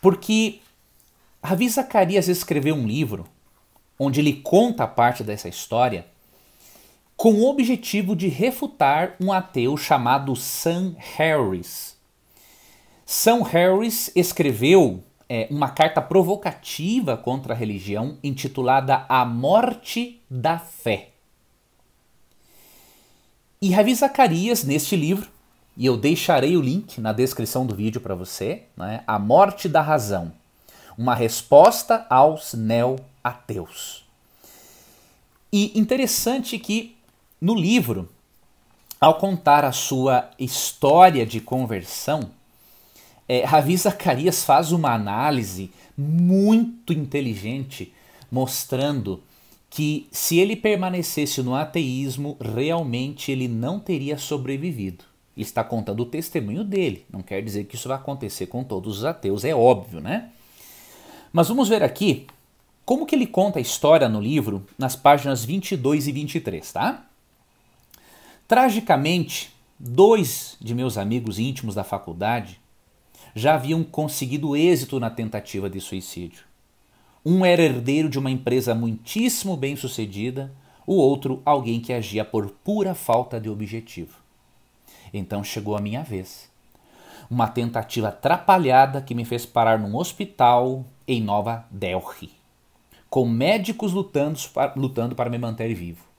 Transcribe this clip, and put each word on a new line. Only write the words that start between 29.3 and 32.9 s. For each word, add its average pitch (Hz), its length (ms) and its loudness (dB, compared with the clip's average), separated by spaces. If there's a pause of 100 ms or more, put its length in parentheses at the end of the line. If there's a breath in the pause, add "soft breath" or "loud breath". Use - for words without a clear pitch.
da 156 140 4
Razão, 104 520 0 (640 loud breath)
uma 120 160 0
resposta 180 960 6
aos 151 420 4
neo-ateus. 117 1500 -4 (1500 soft breath)